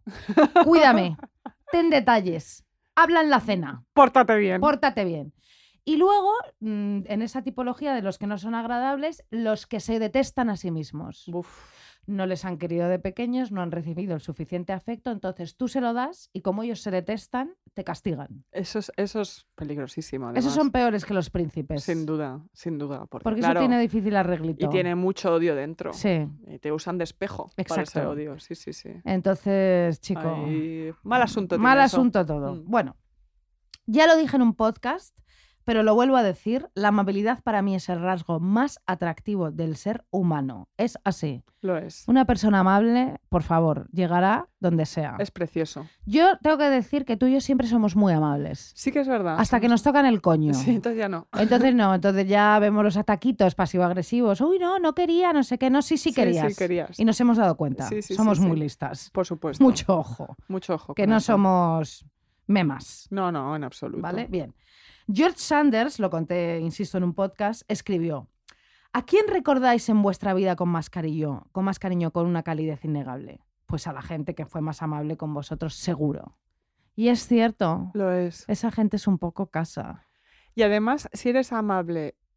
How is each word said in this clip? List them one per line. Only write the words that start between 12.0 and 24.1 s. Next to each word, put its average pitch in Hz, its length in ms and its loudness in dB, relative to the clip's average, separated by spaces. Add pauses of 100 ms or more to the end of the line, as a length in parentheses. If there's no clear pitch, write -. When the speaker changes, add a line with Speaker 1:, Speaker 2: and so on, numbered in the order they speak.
Speaker 2:
No 196 200 -4
les 185 180 -6
han 180 140 -6
querido 170 300 -2
de 180 120 0
pequeños, 240 520 -4
no 190 100 -4
han 170 100 -6
recibido 170 420 -6
el 156 60 -6
suficiente 175 520 -8
afecto, 233 400 -8
entonces - 440 -10
tú 254 120 -4
se 269 120 -4
lo 240 120 0
das 262 400 -8
y 190 100 -8
como 196 220 -4
ellos 233 180 -8
se 214 100 -8
detestan, 226 600 -6 (200)
te 190 100 -12
castigan. 143 680 -8
Speaker 1:
Eso 190 280 -6
es, - 160 -10
eso 202 240 -4
es - 260 -10 (100)
peligrosísimo, 143 720 -8
Speaker 2:
Esos 120 80 -4
Speaker 1:
además. 269 160 0
Speaker 2:
son 294 180 2
peores 233 320 0
que 208 100 -6
los 185 160 -2
príncipes. 156 540 -6
Speaker 1:
Sin 165 220 -2
duda, 147 340 -6 (120)
sin 165 260 -8
duda. 143 280 -10
Porque, - 180 -14
Speaker 2:
Porque 220 160 -2
Speaker 1:
claro, 170 200 2
Speaker 2:
eso 262 80 2
tiene 240 120 2
difícil 208 360 0